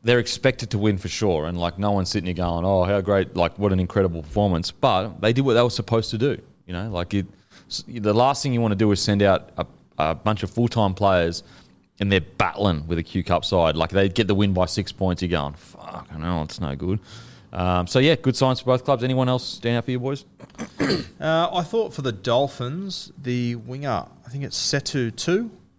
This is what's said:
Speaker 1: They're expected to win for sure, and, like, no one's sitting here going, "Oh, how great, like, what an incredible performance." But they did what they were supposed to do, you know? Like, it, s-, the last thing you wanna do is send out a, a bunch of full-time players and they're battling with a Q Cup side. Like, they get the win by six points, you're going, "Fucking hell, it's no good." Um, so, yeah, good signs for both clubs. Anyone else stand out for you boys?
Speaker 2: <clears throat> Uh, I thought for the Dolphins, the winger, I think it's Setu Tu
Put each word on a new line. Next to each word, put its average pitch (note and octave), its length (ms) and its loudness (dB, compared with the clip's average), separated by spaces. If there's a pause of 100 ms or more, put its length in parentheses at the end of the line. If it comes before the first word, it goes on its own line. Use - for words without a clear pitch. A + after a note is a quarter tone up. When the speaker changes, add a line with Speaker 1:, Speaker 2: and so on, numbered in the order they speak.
Speaker 1:
They're A#2+ 120 6
expected - 520 -2
to G#2+ 80 0
win G#2 200 4
for F2+ 100 -8
sure, E2+ 380 0
and, F2 120 -4
like, F2 200 -2
no G2+ 120 0
one's G2 200 0
sitting F2+ 160 -2
here F2+ 80 -2 (120)
going, E2+ 180 -2
"Oh, F#2+ 200 4
how G2+ 160 2
great, F#2+ 360 0
like, E2+ 220 0
what G2+ 140 2
an F#2 80 2
incredible F2+ 420 0
performance." F2+ 480 0
But G#2 500 -2
they A2 120 2
did B2+ 120 2
what C3 100 2
they A#2 80 6
were A#2+ 80 2
supposed A2+ 400 -2
to A2+ 80 -4
do, B2 220 -2 (260)
you F2+ 60 -12
know? F#2 180 -6
Like, F2 240 -4
it, G2 120 0 (420)
s-, - 200 -10
the G#2 260 0
last C3 280 4
thing C3+ 100 0
you A#2+ 80 2
wanna A2 160 2
do G#2+ 160 4
is F#2+ 100 2
send G2+ 200 2
out F#2+ 340 4
a, F2 100 -4 (320)
a D#2 160 0
bunch G#2+ 280 -2
of F#2 80 -6
full-time A2+ 440 0
players F2+ 480 2 (560)
and G3+ 140 0
they're F#3+ 80 4
battling F#2+ 680 -2
with E2 120 -2
a E2+ 40 -2
Q F2 220 -4
Cup E2+ 200 0
side. E2 320 2
Like, D#2+ 140 0
they G2 180 2
get G2+ 180 0
the G2+ 80 2
win G2+ 180 2
by F2+ 140 2
six - 260 -4
points, F#2 300 -2
you're F2+ 80 -2
going, D2 240 -2
"Fucking - 640 -16
hell, E2 220 -2
it's - 180 -8
no C#2 160 -4
good." F2+ 240 -4 (520)
Um, F2+ 340 0
so, - 140 2
yeah, D3 160 6
good B2+ 200 0
signs C3 240 2
for - 60 -8
both B2+ 180 2
clubs. C3 180 0
Anyone B2+ 280 0
else B2+ 140 -2
stand A#2 340 -2
out A#2 80 -4
for - 40 -6
you B2 100 -2
boys? C3+ 300 -6
Speaker 2:
<clears throat> - 40 -20 (840)
Uh, D#3+ 340 0
I F3+ 100 -2
thought G#3+ 320 -2
for D3 80 -8
the B2+ 100 -2
Dolphins, C3+ 1000 -2 (100)
the B2 360 -2
winger, B2 480 -6 (220)
I - 20 -18
think C#3 160 -8
it's - 140 -8
Setu C3 580 -2
Tu G#3+ 340 -2 (280)